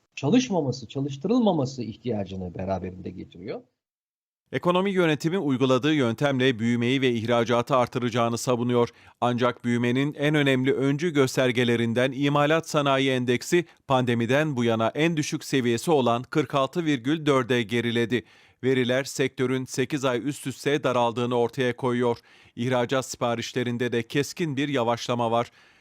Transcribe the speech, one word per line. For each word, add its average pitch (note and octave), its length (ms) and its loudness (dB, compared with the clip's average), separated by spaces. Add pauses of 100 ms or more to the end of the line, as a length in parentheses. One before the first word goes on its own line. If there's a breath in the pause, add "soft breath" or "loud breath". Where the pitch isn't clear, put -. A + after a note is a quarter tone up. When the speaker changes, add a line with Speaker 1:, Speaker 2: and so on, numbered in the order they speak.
(160)
Speaker 1:
çalışmaması, D#3 720 0
çalıştırılmaması D3 960 -2
ihtiyacını F#2+ 720 -8
beraberinde F#2 540 -6
getiriyor. F#2 520 -14 (920)
Speaker 2:
Ekonomi F3+ 400 0
yönetimi E3 460 0
uyguladığı C3+ 560 2
yöntemle C3 680 2
büyümeyi A#2+ 420 2
ve B2+ 100 2
ihracatı A#2+ 640 2
artıracağını A#2+ 640 0
savunuyor. A#2+ 520 2 (320 loud breath)
Ancak A#2+ 440 0
büyümenin B2 480 0
en D3 220 0
önemli C3+ 380 2
öncü C#3+ 400 0
göstergelerinden B2 960 2
imalat D3 580 2
sanayi C3+ 400 2
endeksi B2+ 560 0 (220 loud breath)
pandemiden B2+ 680 2
bu A#2+ 80 0
yana A2+ 320 2
en E3 220 0
düşük D3+ 260 -4
seviyesi A#2+ 480 0
olan B2 320 2
kırk D3 320 -2
altı C#3+ 300 -2
virgül D3 400 -2
dörde B2+ 380 2
geriledi. A#2 600 0 (400 soft breath)
Veriler B2+ 400 2
sektörün C3 600 -4
sekiz C3+ 400 -4
ay B2 220 -2
üst C#3+ 200 -8
üste C#3 360 -2
daraldığını A#2+ 560 0
ortaya A#2+ 360 0
koyuyor. B2 420 0 (380 soft breath)
İhracat B2 500 -2
siparişlerinde A#2+ 880 -4
de A#2 120 -2
keskin C#3+ 540 -4
bir C#3+ 120 -2
yavaşlama A#2+ 640 -2
var. A#2 200 0 (300 soft breath)